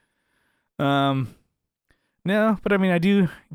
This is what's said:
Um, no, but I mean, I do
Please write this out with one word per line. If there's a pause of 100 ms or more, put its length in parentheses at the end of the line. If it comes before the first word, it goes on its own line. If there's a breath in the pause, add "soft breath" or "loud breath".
(800)
Um, (880)
no,
but
I
mean,
I
do (260 loud breath)